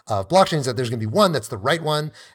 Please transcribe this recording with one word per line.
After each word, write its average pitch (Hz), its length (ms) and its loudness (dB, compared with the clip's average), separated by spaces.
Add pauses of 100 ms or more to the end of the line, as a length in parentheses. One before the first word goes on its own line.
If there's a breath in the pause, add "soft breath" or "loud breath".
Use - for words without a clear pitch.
of 98 220 -2
blockchains, 170 380 4
that 123 100 -2
there's 117 140 -2
gonna 120 100 -4
be 110 60 -4
one 185 260 2
that's 131 160 -4
the 120 80 -8
right 143 260 -2
one, 151 300 -4 (220 loud breath)